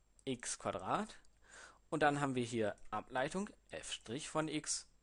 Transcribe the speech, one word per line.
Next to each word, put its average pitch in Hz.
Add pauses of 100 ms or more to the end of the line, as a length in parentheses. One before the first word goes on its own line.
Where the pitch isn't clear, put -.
(240)
x -
Quadrat. 113 (720)
Und 156
dann 143
haben 139
wir 123
hier 110 (160)
Ableitung 131 (200)
f' - (280)
von 156
x - (160)